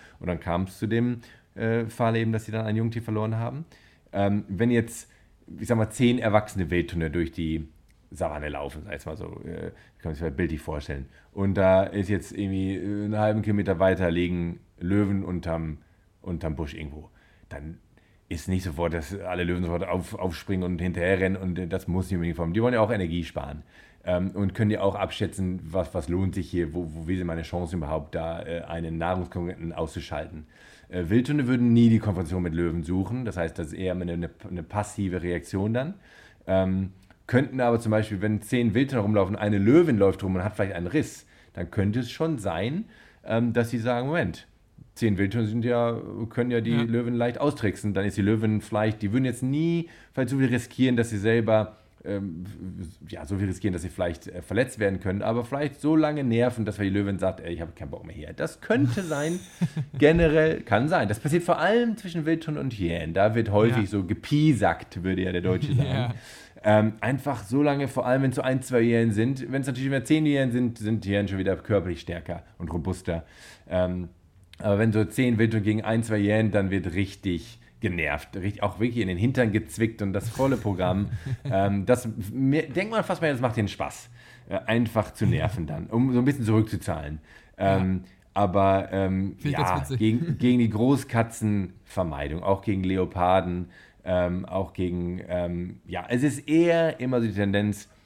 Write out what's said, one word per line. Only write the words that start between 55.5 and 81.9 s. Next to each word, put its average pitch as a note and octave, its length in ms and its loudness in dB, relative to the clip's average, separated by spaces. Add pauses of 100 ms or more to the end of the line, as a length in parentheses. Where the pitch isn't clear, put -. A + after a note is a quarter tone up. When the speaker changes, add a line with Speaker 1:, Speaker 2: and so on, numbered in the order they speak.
Speaker 1:
so D#3 160 2
lange D3+ 260 2
nerven, A#2 400 2
dass G2+ 140 -4
die G2+ 100 0
Löwin G2 320 0
sagt, F#2 220 -2
„Ey, E2+ 120 -8
ich E2+ 60 -6
hab D#2+ 160 -10
keinen C#2 160 -12
Bock - 140 -12
mehr D#2+ 100 -16
hier.“ - 160 -12
Das - 300 -6
könnte G#3 420 2
sein, D#3 360 -4 (280)
Speaker 2:
<laughs> D3 300 -8
Speaker 1:
generell D#3+ 640 6
kann A2+ 260 2
sein. D#3 220 2
Das - 100 -2
passiert E3 240 2
vor - 160 2
allem A3 380 2
zwischen E3 280 -6
Wildhund D#3+ 320 0
und C3+ 160 -4
Hyänen. E2+ 400 -2
Da G#2+ 220 4
wird G#2+ 160 2
häufig A2 320 4
Speaker 2:
Ja. F#2 60 -2
Speaker 1:
so G2 160 0
gepiesackt, G2+ 1000 2
würde F#2 200 0
ja F#2 100 0
der F2+ 80 0
Deutsche F#2 320 2
Speaker 2:
<laughs> - 20 4
Speaker 1:
sagen. B2+ 140 2
Speaker 2:
Ja. A#2+ 240 -2 (500)
Speaker 1:
Ähm, G#2+ 380 6
einfach B2 420 -2
so B2 180 0
lange, C#3+ 260 2
vor A#2+ 200 -4
allem C3 160 4
wenn C3 80 4
es - 40 -4
so - 60 -2
ein, C3 220 0
zwei B2 200 2
Hyänen A#2 300 4
sind, C3 380 0
wenn C3+ 100 0
es B2+ 60 -6
natürlich C3+ 240 -2
mehr C3+ 120 0
zehn D#3 220 4
Hyänen C#3 260 2
sind, A#2+ 280 0
sind G#2+ 260 0
Hyänen G2+ 220 2
schon G2 100 -4
wieder F#2+ 180 2
körperlich F2+ 460 0
stärker E2+ 420 -8 (140)
und E2 160 -6
robuster. E2+ 520 -2 (440)
Ähm, F2+ 400 0 (480)
aber G2+ 220 2
wenn A2+ 120 4
so G#2+ 140 4
zehn B2 320 2
Wildhunde A2 260 4
gegen G#2+ 200 0
ein, A2+ 180 0
zwei A2 180 0
Hyänen, G#2 320 4
dann G2 200 2
wird F2+ 220 -2
richtig F#2 640 -4 (200)
genervt. D#2+ 560 -2
Richtig, G2 280 -4
auch F2+ 160 -2
wirklich A#2 240 0
in F#2 40 -2
den F2+ 120 -2
Hintern A#2+ 320 2
gezwickt A2 500 -2
und G2 120 -2
das G2+ 160 -4
volle C3+ 280 2
Programm. F#2 540 0 (160)
Speaker 2:
<laughs> B2+ 220 -6
Speaker 1:
Ähm, G2+ 360 2
das, A#2+ 240 2 (240)